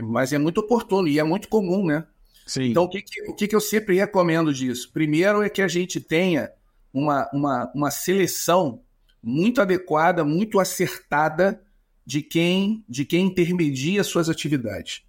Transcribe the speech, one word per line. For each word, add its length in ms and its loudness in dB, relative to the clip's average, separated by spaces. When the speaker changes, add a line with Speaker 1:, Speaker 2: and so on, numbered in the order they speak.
Speaker 1:
mas 300 -2
é 40 2
muito 220 0
oportuno 480 0
e 100 2
é 60 2
muito 240 -2
comum, 380 0
né? 200 0
Speaker 2:
Sim. 260 -4
Speaker 1:
Então, 120 4
o 60 -4
que 120 -10
que, 280 -14
o 40 -8
que 140 -2
que 80 0
eu 60 4
sempre 340 0
recomendo 580 2
disso? 380 -4
Primeiro 500 2
é 80 0
que 120 -2
a 60 2
gente 340 -2
tenha 500 0
uma, 400 0
uma, 400 -2
uma 180 -2
seleção 920 0
muito 380 2
adequada, 600 2
muito 360 0
acertada 1040 0
de 180 -4
quem, 680 0
de 160 -4
quem 220 2
intermedia 760 0
suas 260 -2
atividades. 800 -4